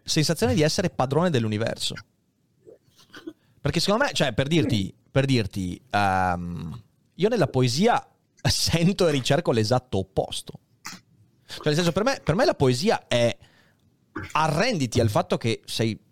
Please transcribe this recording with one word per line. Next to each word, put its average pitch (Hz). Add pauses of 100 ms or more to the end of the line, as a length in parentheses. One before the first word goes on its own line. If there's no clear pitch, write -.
sensazione 170
di 170
essere 165
padrone 156
dell'universo. 113 (1700)
Perché 143
secondo 214
me, -
cioè, 147
per 131
dirti, 131 (180)
per 135
dirti, 101 (120)
ehm, 92 (320)
io 180
nella 208
poesia 131 (380)
sento 170
e -
ricerco 143
l'esatto 113
opposto. - (840)
Cioè, -
nel 151
senso, 170
per 190
me, 269
per 147
me 247
la 330
poesia 139
è 120 (960)
arrenditi 156
al 107
fatto 165
che 113
sei, 113 (140)